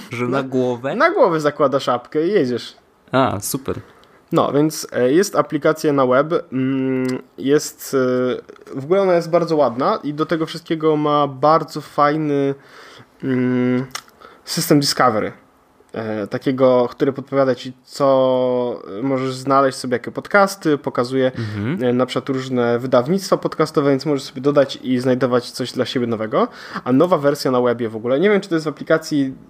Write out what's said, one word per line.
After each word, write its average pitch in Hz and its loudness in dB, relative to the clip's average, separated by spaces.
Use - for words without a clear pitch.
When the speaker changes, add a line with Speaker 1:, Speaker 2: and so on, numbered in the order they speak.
Speaker 1:
Że 120 -4
na 123 -2
Speaker 2:
Na 135 0
Speaker 1:
głowę? 131 -2
Speaker 2:
Na 311 2
głowę 220 2
zakładasz 143 0
czapkę 151 -2
i 190 -2
jedziesz. 127 -2
Speaker 1:
A, 117 0
super. 113 -6
Speaker 2:
No, 147 4
więc, 151 0
e, 123 0
jest 190 2
aplikacja 156 0
na 139 2
web, 143 2
mm, 131 -2
jest, - -2
e, 139 -8
w 131 -10
ogóle 190 2
ona 190 2
jest 165 0
bardzo 165 2
ładna 143 2
i 147 -6
do 151 -2
tego 160 -2
wszystkiego 156 -2
ma 147 0
bardzo 151 2
fajny, 143 0
mm, 127 0
system 156 2
Discovery. 117 0
E, 107 -6
takiego, 127 2
który 139 0
podpowiada 131 0
ci, 131 -14
co 127 0
możesz 131 -2
znaleźć 135 2
sobie, 123 -4
jakie 117 -6
podcasty, 170 0
pokazuje, 131 -2
Speaker 1:
Mhm. 110 -4
Speaker 2:
e, 123 2
na 123 2
przykład 123 -6
różne 127 0
wydawnictwa 131 0
podcastowe, 151 0
więc 135 2
możesz 143 -2
sobie - -14
dodać 143 2
i 127 0
znajdować 127 0
coś 123 -8
dla 123 -2
siebie 120 -2
nowego. 113 -2
A 127 -2
nowa 170 4
wersja 143 0
na 123 2
webie 120 0
w 113 -12
ogóle, 117 -2
nie 196 4
wiem, 202 2
czy 196 -12
to 170 -2
jest 156 -2
w 160 -2
aplikacji, 147 -2